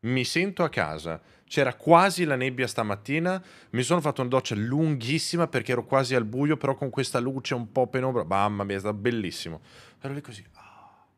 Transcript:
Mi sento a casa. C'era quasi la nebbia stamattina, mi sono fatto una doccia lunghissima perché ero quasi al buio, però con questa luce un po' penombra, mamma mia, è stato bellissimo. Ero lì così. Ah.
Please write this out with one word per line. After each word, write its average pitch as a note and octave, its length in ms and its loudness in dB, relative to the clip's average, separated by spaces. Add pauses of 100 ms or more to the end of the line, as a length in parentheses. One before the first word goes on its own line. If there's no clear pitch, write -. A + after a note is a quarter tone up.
Mi B2+ 240 0
sento F3+ 380 -2
a D#3+ 60 2
casa. D#2+ 520 -4 (260)
C'era C3 280 0
quasi F3 500 6
la D3 100 0
nebbia B2+ 320 -2
stamattina, C#3 760 -2 (280)
mi A#2+ 120 0
sono E3+ 180 4
fatto D3 200 -2
una B2 100 0
doccia B2 260 2
lunghissima D3 880 0
perché B2 260 -2
ero A#2+ 120 0
quasi C3 320 2
al A#2 80 2
buio, C#3 320 0
però C3+ 180 0
con C3 160 -6
questa B2+ 300 -2
luce C3 340 -4
un A#2+ 160 -6
po' B2+ 160 2
penombra, B2+ 380 0
mamma G2+ 400 0
mia, G2 120 -2
è G2 40 -2
stato G#2 160 -2
bellissimo. G2+ 640 -4 (400)
Ero C#3 120 -8
lì C#3+ 80 -8
così. G#2+ 240 -18 (100)
Ah. - 520 -20 (120)